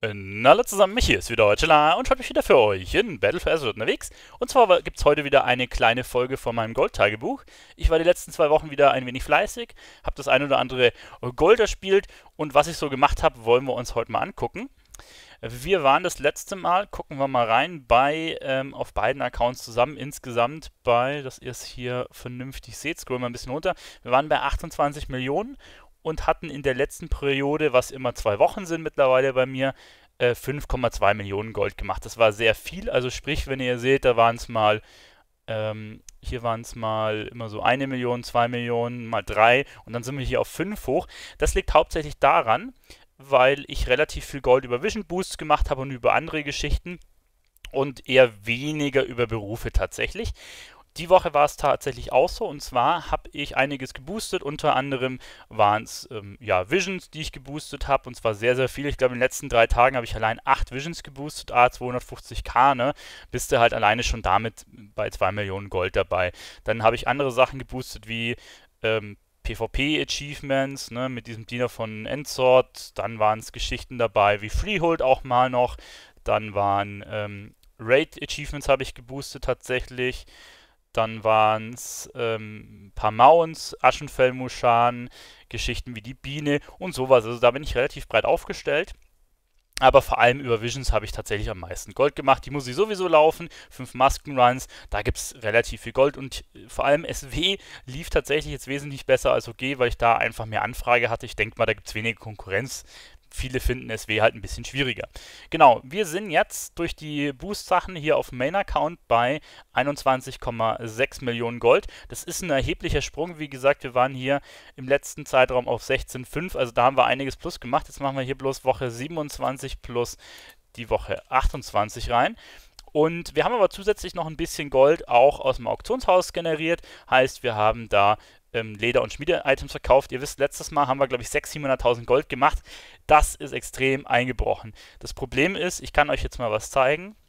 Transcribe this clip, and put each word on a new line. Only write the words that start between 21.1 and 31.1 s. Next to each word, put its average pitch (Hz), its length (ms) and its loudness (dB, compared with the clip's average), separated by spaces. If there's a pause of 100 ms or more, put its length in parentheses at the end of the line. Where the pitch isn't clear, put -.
dass 131 160 -12
ihr's - 260 -14
hier 123 460 -8
vernünftig 127 680 -14
seht, 160 220 -8
scrollen 127 240 -6
wir 123 80 -4
ein - 20 -12
bisschen 123 200 -10
runter. 160 220 -4 (280)
Wir 120 80 -8
waren 139 180 4
bei 147 120 2
achtundzwanzig 147 680 -4
Millionen 143 480 -4 (460)
und 160 240 -4
hatten 165 240 -2
in 147 120 -10
der 135 120 2
letzten 147 340 -4
Periode, 139 640 0
was 123 180 4
immer 131 240 -4
zwei 104 240 0
Wochen 180 280 2
sind 165 160 -6
mittlerweile 135 500 2
bei 127 140 2
mir, 131 280 -2 (440)
äh, 123 160 2
fünf 139 340 -8
Komma 127 220 0
zwei 101 240 2